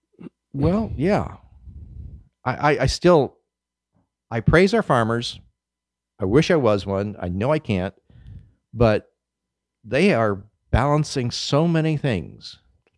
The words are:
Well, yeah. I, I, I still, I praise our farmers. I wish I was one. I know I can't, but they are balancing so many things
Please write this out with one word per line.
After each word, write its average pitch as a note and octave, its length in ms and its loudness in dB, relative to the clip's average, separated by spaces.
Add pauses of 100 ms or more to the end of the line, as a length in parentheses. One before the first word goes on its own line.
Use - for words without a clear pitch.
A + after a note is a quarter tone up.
(540)
Well, E3+ 420 -2
yeah. D#3 400 -2 (1080)
I, B2+ 100 -2 (180)
I, B2+ 100 0
I C3+ 40 2
still, D3+ 500 2 (920)
I A#2 100 -4
praise F3+ 320 4
our A3+ 100 0
farmers. A#2 580 0 (800)
I G#2 60 -6
wish B2+ 260 2
I F3 60 4
was G#2+ 300 2
one. G2 340 -4
I F2+ 80 -6
know G#2 240 -2
I D#3 60 0
can't, G2 360 -4 (800)
but A2 400 0 (720)
they D3 300 2
are G#2 300 0 (260)
balancing C#3+ 600 0
so D3+ 380 0
many D#3+ 280 0
things - 600 -6 (400)